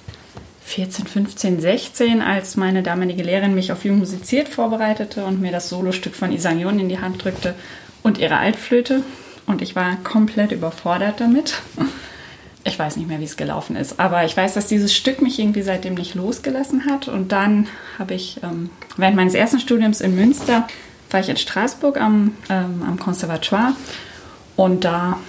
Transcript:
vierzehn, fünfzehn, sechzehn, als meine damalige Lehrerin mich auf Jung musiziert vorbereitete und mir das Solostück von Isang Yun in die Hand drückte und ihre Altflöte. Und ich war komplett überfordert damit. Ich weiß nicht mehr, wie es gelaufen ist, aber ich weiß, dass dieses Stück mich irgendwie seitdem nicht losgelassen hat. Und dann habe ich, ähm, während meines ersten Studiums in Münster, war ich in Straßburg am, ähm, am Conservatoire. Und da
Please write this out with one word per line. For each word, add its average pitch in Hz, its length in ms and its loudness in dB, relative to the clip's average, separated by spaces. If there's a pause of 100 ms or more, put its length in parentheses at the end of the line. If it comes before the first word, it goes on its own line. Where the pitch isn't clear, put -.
(640)
vierzehn, 185 420 -6
fünfzehn, 196 560 0
sechzehn, 220 640 2
als 190 340 0
meine 190 240 2
damalige 180 400 -2
Lehrerin 196 320 2
mich 185 180 0
auf 180 140 -4
Jung 202 140 4
musiziert 196 500 0
vorbereitete 214 720 -2
und 190 160 0
mir 180 120 0
das 175 180 -4
Solostück 185 460 -4
von 185 180 -2
Isang 170 260 0
Yun 196 200 0
in 185 100 0
die 185 100 -2
Hand 185 240 -6
drückte 185 300 -4 (480)
und 214 160 2
ihre 156 200 2
Altflöte. 247 640 2 (420)
Und 190 160 0
ich - 140 -6
war 185 220 0
komplett 214 540 2
überfordert 180 680 -2
damit. 240 420 2 (1080)
Ich - 120 -2
weiß 151 180 -4
nicht 160 100 -6
mehr, 156 120 -6
wie 151 60 -6
es - 120 -10
gelaufen 151 380 -4
ist, - 240 -6
aber 170 260 2
ich 160 100 -4
weiß, 190 200 2
dass 202 100 0
dieses 202 260 2
Stück - 300 0
mich 247 160 2
irgendwie 208 240 2
seitdem 185 320 -2
nicht 175 220 -6
losgelassen 262 720 -2
hat. 277 200 -2
Und 190 240 -4
dann 208 360 2 (320)
habe 185 160 -6
ich, - 260 -10
ähm, 170 300 -6 (260)
während 190 180 4
meines 185 200 6
ersten 233 240 4
Studiums 220 420 2
in 185 140 2
Münster, 233 520 4 (440)
war 190 80 2
ich 185 100 0
in - 80 -2
Straßburg 277 640 0
am, 214 340 4 (140)
ähm, 180 320 -2
am 180 160 -2
Conservatoire. 185 760 0 (840)
Und 185 280 4
da 175 460 0